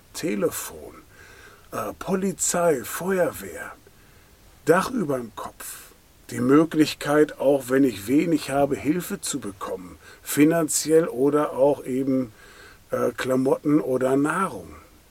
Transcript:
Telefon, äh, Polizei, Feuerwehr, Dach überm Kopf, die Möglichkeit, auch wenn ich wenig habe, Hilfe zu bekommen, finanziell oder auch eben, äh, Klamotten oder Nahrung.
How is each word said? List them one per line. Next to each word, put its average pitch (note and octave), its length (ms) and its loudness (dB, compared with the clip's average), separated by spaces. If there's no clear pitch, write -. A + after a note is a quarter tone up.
Telefon, - 800 -6
äh, A2 260 -6
Polizei, F3 840 -2
Feuerwehr, D#3 880 -4
Dach F3+ 260 4
überm C#3 460 -4
Kopf, - 560 -16
die A#2+ 100 -6
Möglichkeit, D3+ 1000 2
auch C3+ 300 2
wenn C3+ 160 4
ich G#2 240 -2
wenig D#3 420 0
habe, C#3 240 0
Hilfe E3 460 -4
zu - 180 -6
bekommen, F#2+ 580 -12
finanziell D#3+ 840 4
oder C#3+ 460 2
auch C#3 320 2
eben, C3 480 -2
äh, B2 220 -2
Klamotten C3 680 0
oder C3 360 0
Nahrung. C#3+ 580 -2